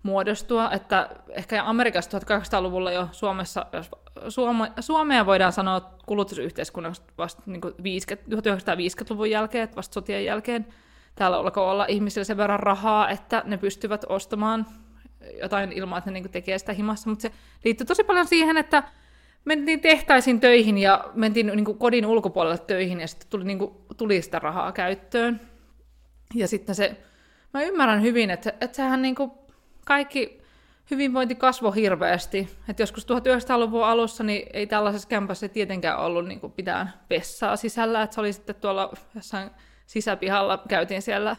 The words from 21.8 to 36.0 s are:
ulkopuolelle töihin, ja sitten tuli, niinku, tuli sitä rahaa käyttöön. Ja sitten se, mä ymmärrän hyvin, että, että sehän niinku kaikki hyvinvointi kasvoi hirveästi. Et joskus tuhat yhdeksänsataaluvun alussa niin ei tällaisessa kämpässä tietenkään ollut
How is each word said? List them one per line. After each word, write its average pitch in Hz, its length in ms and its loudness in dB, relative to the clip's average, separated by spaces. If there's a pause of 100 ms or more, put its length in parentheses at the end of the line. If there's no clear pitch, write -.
ulkopuolelle 185 520 2
töihin, 180 420 -2
ja 160 80 -8
sitten - 220 -16
tuli, 196 140 -6
niinku, 196 420 -6 (120)
tuli 208 240 2
sitä 165 180 -6
rahaa 170 320 -4
käyttöön. 214 680 -2 (960)
Ja 202 120 0
sitten 196 280 -4
se, 202 200 0 (580)
mä 277 80 -2
ymmärrän 277 400 2
hyvin, 226 280 2
että, - 200 -4 (120)
että 247 140 -6
sehän 262 260 0
niinku 262 460 -4 (380)
kaikki 285 560 -2 (500)
hyvinvointi 262 440 0
kasvoi 247 400 2
hirveästi. 185 720 0 (200)
Et 202 100 -8
joskus 208 260 -2
tuhat 247 220 0
yhdeksänsataaluvun 240 580 2
alussa 226 380 2
niin 208 300 -2
ei 208 140 -4
tällaisessa 208 400 0
kämpässä 202 400 -4
tietenkään 190 520 -2
ollut 175 280 -2